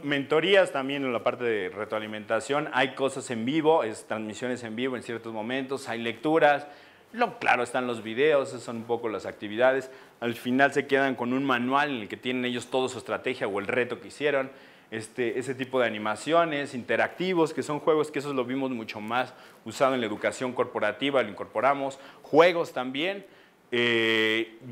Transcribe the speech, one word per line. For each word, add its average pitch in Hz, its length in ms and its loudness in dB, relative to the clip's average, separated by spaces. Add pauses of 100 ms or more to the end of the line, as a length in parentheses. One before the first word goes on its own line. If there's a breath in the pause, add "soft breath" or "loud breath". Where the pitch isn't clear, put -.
mentorías 156 680 4
también 139 320 -4
en 127 80 -2
la 113 120 -2
parte 120 200 0
de 104 240 0
retroalimentación. 107 1040 -4
Hay 131 220 0
cosas 135 360 -2
en 113 140 -4
vivo, 156 380 4
es 110 240 -6
transmisiones 110 560 -6
en 110 140 -8
vivo 127 200 -2
en 107 60 -8
ciertos 113 300 -8
momentos, 127 560 -6
hay 117 120 -6
lecturas. 143 640 4 (460 loud breath)
Lo, 226 260 -2
claro, 120 260 4
están 127 220 -2
los 117 160 -4
videos, 127 480 2
esas 123 120 -12
son 120 140 -8
un 110 80 -8
poco 117 240 -2
las 101 180 -4
actividades. 117 640 0 (300 loud breath)
Al 117 140 -2
final 131 380 2
se 143 140 0
quedan 135 300 2
con 123 160 -2
un 135 120 -2
manual 135 460 0
en 120 120 -6
el 98 60 -12
que 107 80 -8
tienen 127 280 -4
ellos 123 240 -4
toda 127 200 0
su 117 100 -8
estrategia 113 500 -4
o 98 100 -2
el 98 80 -4
reto 117 340 -2
que 98 80 -16
hicieron. 135 420 -2 (400 loud breath)
Este, 110 480 -4
ese 127 160 -4
tipo 127 260 -4
de 120 60 4
animaciones, 139 840 0
interactivos, 147 800 0
que 131 100 -4
son 147 160 -4
juegos, 151 320 2
que 143 100 -4
esos 143 140 -6
lo 123 120 0
vimos 131 240 -2
mucho 110 320 -8
más 123 320 -2 (320 loud breath)
usado 131 280 2
en 127 60 0
la 113 60 0
educación 107 480 -2
corporativa, 123 680 0
lo 110 60 -2
incorporamos. 127 720 0 (240 loud breath)
Juegos 170 500 6
también, 147 540 -4 (440 loud breath)
eh, 113 840 2 (140)